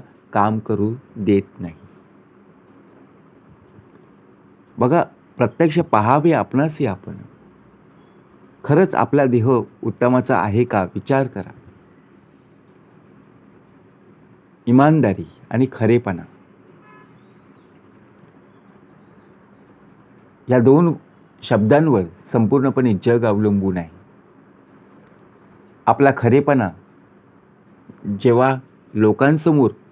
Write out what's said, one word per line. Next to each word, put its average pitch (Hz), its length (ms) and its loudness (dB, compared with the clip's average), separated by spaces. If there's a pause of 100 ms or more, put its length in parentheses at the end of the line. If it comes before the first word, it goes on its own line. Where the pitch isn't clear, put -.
(340)
काम 110 260 -2
करू 107 340 -4 (220)
देत 101 440 -2
नाही. 87 140 -14 (3000)
बघा, 127 260 2 (340)
प्रत्यक्ष 156 420 -2
पाहावे 143 520 0
आपणासही 143 540 -2
आपण. 95 300 -8 (1500)
खरंच 165 320 0
आपला 139 300 0
देह 120 360 0 (220)
उत्तमाचा 123 560 0
आहे 104 240 0
का? 104 200 -2
विचार 127 440 -4
करा. 98 240 -14 (3250)
इमानदारी 127 640 2 (220)
आणि 127 220 -2
खरेपणा 110 500 -2 (4000)
या 127 100 2
दोन 143 340 4 (480)
शब्दांवर 123 600 2 (320)
संपूर्णपणे 127 600 0 (120)
जग 117 200 2
अवलंबून 101 520 -2
आहे. 82 120 -10 (2000)
आपला 139 320 2
खरेपणा 127 520 0 (1500)
जेव्हा 127 360 2 (380)
लोकांसमोर 135 800 2 (200)